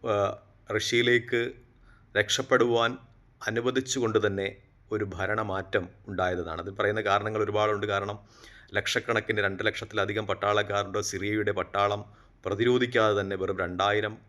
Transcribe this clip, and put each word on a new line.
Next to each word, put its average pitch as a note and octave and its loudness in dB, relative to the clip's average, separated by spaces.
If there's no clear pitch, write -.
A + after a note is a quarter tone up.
ആ, A2 0
റഷ്യയിലേക്ക് A#2+ 2
രക്ഷപ്പെടുവാൻ A#2 2
അനുവദിച്ചുകൊണ്ട് A#2+ 0
തന്നെ G2 0
ഒരു G#2+ -2
ഭരണമാറ്റം G2 -2
ഉണ്ടായതാണ്. F2+ -2
അതിൽ G2 -10
പറയുന്ന G#2+ 0
കാരണങ്ങൾ G#2 0
ഒരുപാടുണ്ട്. G#2 0
കാരണം G2+ -2
ലക്ഷക്കണക്കിന്, A2 0
രണ്ട് G2 0
ലക്ഷത്തിലധികം G#2 -2
പട്ടാളക്കാരുടെ G2+ 0
സിറിയയുടെ G2+ -2
പട്ടാളം G2+ 0
പ്രതിരോധിക്കാതെ A#2+ 4
തന്നെ G2 -2
വെറും F#2+ -2
രണ്ടായിരം G2+ 0